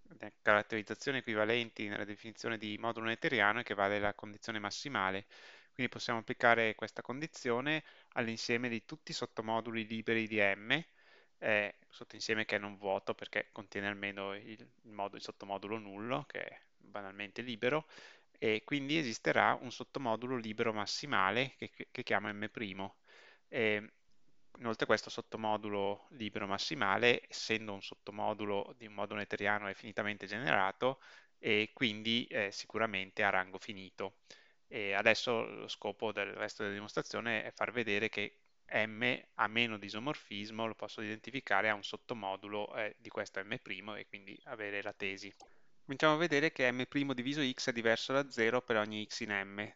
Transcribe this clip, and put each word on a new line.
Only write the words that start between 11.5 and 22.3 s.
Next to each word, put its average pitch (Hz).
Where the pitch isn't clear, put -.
sottoinsieme 110
che 104
è -
non 101
vuoto 98
perché -
contiene 101
almeno 101
il, 110
il 117
modo-, 101
il 113
sottomodulo 101
nullo, 107
che -
è -
banalmente 101
libero, 123
e 107
quindi 147
esisterà 120
un 127
sottomodulo 123
libero 110
massimale 107
che, -
che, -
che 123
chiamo 104